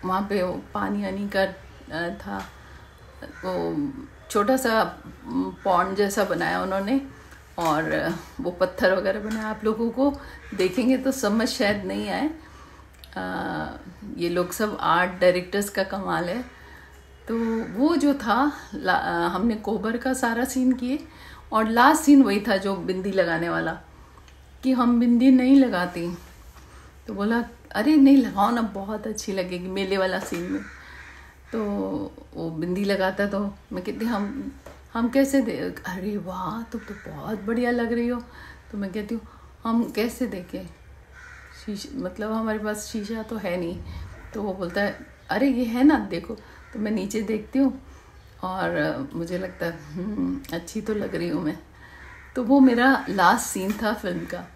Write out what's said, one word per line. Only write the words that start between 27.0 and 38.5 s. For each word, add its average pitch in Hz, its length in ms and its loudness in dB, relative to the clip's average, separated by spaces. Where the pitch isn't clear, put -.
तो 220 80 -10
बोला, 226 300 0
"अरे 285 220 4
नहीं 277 200 10
लगाओ 208 340 4
ना, 233 120 0
बहुत 208 440 -6
अच्छी 214 260 -6
लगेगी", 180 360 -4
मेले 190 280 -2
वाला 185 220 0
scene 175 240 -6
में। 180 180 -4
तो 226 120 -2
वो 165 160 -6
बिंदी 180 340 -2
लगाता, 196 420 0
तो 202 280 -4
मैं 180 120 -6
कहती, 214 200 -6
"हम, 208 480 -4
हम 233 140 0
कैसे 277 320 4
दे, 214 340 -4
अरे 190 300 -6
वाह, 185 460 -6
तुम 226 180 -10
तो - 300 -14
बहुत 190 320 -8
बढ़िया 233 280 0
लग 233 220 0
रही 240 160 0
हो।" 240 120 -2